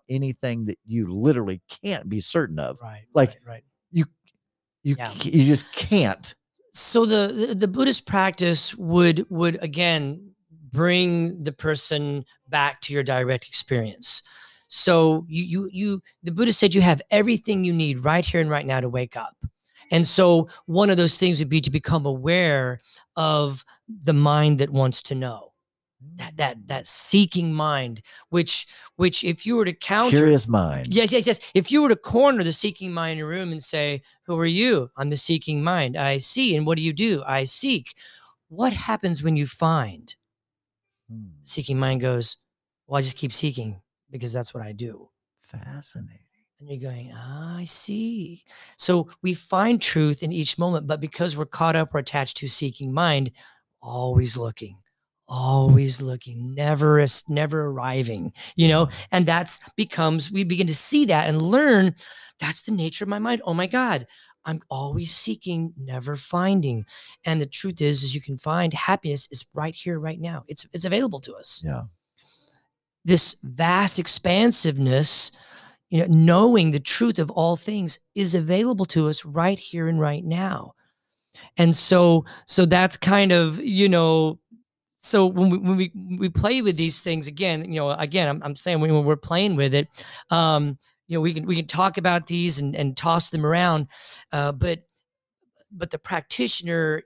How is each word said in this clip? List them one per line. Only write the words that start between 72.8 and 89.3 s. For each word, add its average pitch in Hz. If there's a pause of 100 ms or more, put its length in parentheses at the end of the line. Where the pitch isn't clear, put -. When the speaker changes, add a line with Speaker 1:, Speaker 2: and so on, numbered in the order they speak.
Speaker 2:
This 165
vast 165
expansiveness 160 (600)
you 165
know, 170
knowing 170
the 147
truth 226
of 156
all 170
things 190 (160)
is 190
available 190
to 156
us 151
right 170
here 170
and 165
right 147
now. 175 (840)
And 170
so, 175 (220)
so -
that's 180
kind 196
of, 170
you 202
know, 160 (640)
so 202
when 185
we, 180
when 190
we, 185 (260)
we 190
play 233
with 190
these 165
things, 160
again, 156
you 156
know, 143
again, 156
I'm, 147
I'm 143
saying 170
when, 156
when 151
we're 151
playing 175